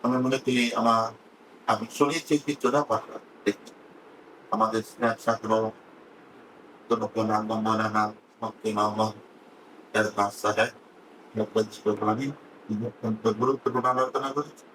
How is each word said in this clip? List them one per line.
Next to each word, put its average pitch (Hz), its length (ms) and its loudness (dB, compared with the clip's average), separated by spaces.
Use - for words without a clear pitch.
আমি 123 200 2
মনে 131 200 2
করি 123 200 2
আমার, 113 220 4
আমি 113 140 0
শরীর 147 300 2
চিকিৎসাটা 147 520 2
পাঠা - 240 -2
দেখছি। - 280 -4
আমাদের 110 260 2
স্নেহ 117 220 0
ছাত্র 113 260 -2
জনগণ 110 400 0
আন্দোলন 110 280 -2
মৌলানা 107 380 2
মুফতি 110 360 -4
মোহাম্মদ 107 380 0
এরফান 104 320 0
সাহেব, 110 300 2
নব্বই 110 280 0
ছিল - 120 -8
প্রাণী, 110 260 0
তিনি 107 260 -4
অত্যন্ত 110 320 -6
গুরুত্বপূর্ণ 123 540 0
আলোচনা 131 420 0
করেছেন। 147 380 -8